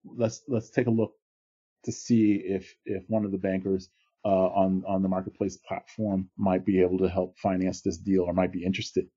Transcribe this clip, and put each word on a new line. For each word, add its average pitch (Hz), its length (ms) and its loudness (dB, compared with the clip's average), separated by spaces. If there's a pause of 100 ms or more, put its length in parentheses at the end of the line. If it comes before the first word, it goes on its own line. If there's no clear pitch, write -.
let's, 117 420 -4
let's 113 240 -2
take 120 160 0
a 117 40 2
look 110 220 2 (720)
to - 80 -6
see 107 420 4 (100)
if, 95 280 -4 (120)
if 95 240 -6
one 107 160 0
of 98 80 -4
the 98 60 -4
bankers, 95 500 -2 (360)
uh, 104 40 0
on, 95 580 2
on 95 160 0
the 95 60 2
marketplace 95 480 -4
platform 95 720 -6 (100)
might 92 260 2
be 95 160 4
able 90 180 4
to 92 100 2
help 90 300 -2
finance 92 440 -2
this 85 160 -4
deal 95 240 2
or 87 100 -2
might 90 200 0
be 87 120 -8
interested - 420 -2 (100)